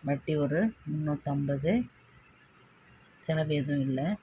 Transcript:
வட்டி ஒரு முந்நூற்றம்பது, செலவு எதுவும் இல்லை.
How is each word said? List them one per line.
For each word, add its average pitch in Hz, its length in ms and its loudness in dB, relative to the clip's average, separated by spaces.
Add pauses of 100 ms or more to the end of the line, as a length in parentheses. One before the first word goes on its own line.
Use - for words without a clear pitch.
வட்டி 143 340 -2
ஒரு 147 160 2 (300)
முந்நூற்றம்பது, 147 840 0 (1500)
செலவு 156 360 0
எதுவும் 143 260 0
இல்லை. 135 200 0 (160)